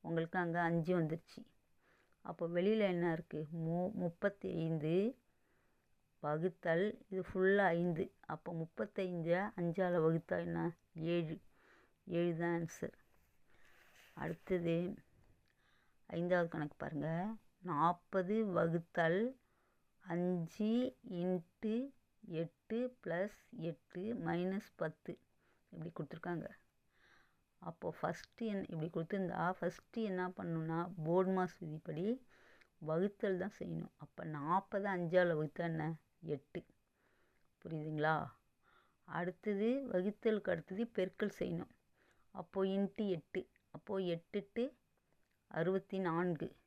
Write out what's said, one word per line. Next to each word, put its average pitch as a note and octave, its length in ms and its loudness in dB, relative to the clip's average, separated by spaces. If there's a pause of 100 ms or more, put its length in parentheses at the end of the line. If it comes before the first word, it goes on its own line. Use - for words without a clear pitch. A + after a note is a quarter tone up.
உங்களுக்கு E3 360 -2
அங்க E3+ 220 0
அஞ்சு E3+ 380 2
வந்துருச்சு. D#3+ 420 -4 (840)
அப்போ E3 220 -6
வெளியில F#3+ 360 4 (100)
என்ன F3 180 2
இருக்கு? D#3+ 360 -4 (180)
மூ-, F3 280 0
முப்பத்தி F#3 540 -2 (160)
ஐந்து D#3+ 300 0 (1300)
வகுத்தல், E3 640 0 (240)
இது F#3 200 -4
ஃபுல்லா G3 360 6 (100)
ஐந்து. E3+ 300 2 (280)
அப்போ D#3 200 -8
முப்பத்தைஞ்சை F3 880 -2 (140)
அஞ்சால F3 500 2
வகுத்தா E3 340 4
என்ன? E3+ 200 -2 (540)
ஏழு. D#3+ 220 0 (720)
ஏழு F3 300 2
தான் E3+ 200 2
ஆன்சர். - 380 -6 (1160)
அடுத்தது E3 640 0 (1300)
ஐந்தாவது F3 400 2
கணக்கு D3+ 280 -4
பாருங்க. D3 320 -2 (500)
நாற்பது F3 800 2 (200)
வகுத்தல் E3+ 640 4 (840)
அஞ்சு F3+ 680 0 (480)
into F#3 560 0 (680)
எட்டு F#3+ 380 -6 (240)
plus F3+ 300 -2 (360)
எட்டு F3 340 -8 (220)
minus F3+ 500 0
பத்து. E3 380 -6 (580)
இப்படி E3+ 200 -10
கொடுத்துருக்காங்க. E3 560 -6 (1120)
அப்போ F3 260 -8 (140)
ஃபஸ்ட்டு - 500 -4
என்-, G3 180 -4
இப்படி D#3+ 200 -4
கொடுத்துருந்தா, E3+ 560 -2 (120)
ஃபஸ்ட்டு - 520 -4
என்ன F#3 200 0
பண்ணணும்னா, E3 480 -2 (280)
போர்டு F3+ 260 4
மாஸ் F#3 280 0
விதிப்படி D#3 460 -6 (840)
வகுத்தல் F#3+ 480 0
தான் F#3 220 -4
செய்யணும். E3 380 -6
அப்போ - 280 -14
நாற்பது F3 600 0
அஞ்சால F3 520 4
வகுத்தா D#3 240 -2
என்ன? D#3+ 240 -2 (480)
எட்டு. - 260 -10 (1000)
புரியுதுங்களா? D#3 540 0 (920)
அடுத்தது F3+ 600 -2 (240)
வகுத்தலுக்கு G3+ 640 0
அடுத்தது F#3 300 -4 (120)
பெருக்கல் G3 440 -2
செய்யணும். F3+ 340 -4 (640)
அப்போ F#3+ 300 -8
into G3 400 0 (120)
எட்டு. - 240 -8 (300)
அப்போ - 220 -8 (200)
எட்டு E3+ 260 -4
எட்டு G#3+ 240 -4 (880)
அறுபத்தி F#3+ 480 0
நான்கு. F3 480 0 (200)